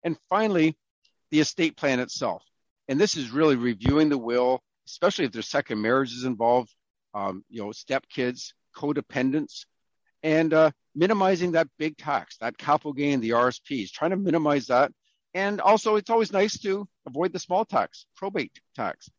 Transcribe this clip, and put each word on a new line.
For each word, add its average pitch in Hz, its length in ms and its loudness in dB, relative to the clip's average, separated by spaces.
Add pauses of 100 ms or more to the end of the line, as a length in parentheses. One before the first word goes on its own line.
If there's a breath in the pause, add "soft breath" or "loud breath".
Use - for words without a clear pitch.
And 165 140 -4 (140)
finally, 185 480 2 (520)
the 151 100 2
estate 160 360 0
plan 131 240 0
itself. 113 420 -6 (460)
And 139 100 0
this 196 180 2
is 127 140 -6
really 143 260 4
reviewing 123 520 2
the 143 80 2
will, 123 460 0 (240)
especially 185 400 -2
if 104 60 -4
there's 113 160 -8
second 117 340 -4
marriages 123 420 0
involved, 120 500 0 (380)
um, 98 380 -6
you 110 120 -10
know, 101 60 -8
stepkids, 127 880 -6 (200)
codependents, 143 920 -4 (560)
and, 156 320 2
uh, 160 160 6 (240)
minimizing 185 580 2
that 160 160 2 (100)
big 156 200 -4
tax, 139 400 -6
that 113 180 -6
capital 147 380 0
gain, 139 260 0
the 113 120 -2
R 120 160 4
S 123 100 -4
Ps, 117 320 -6
trying 170 220 -2
to 185 40 -2
minimize 151 520 0
that. 131 240 4 (420)
And 196 260 -2
also, 214 360 4
it's 202 120 -2
always 226 240 2
nice 202 280 0
to 196 280 -4 (180)
avoid 151 260 -4
the 185 60 -10
small 185 280 -2
tax, - 400 -4 (100)
probate 190 360 -6 (220)
tax. - 440 -8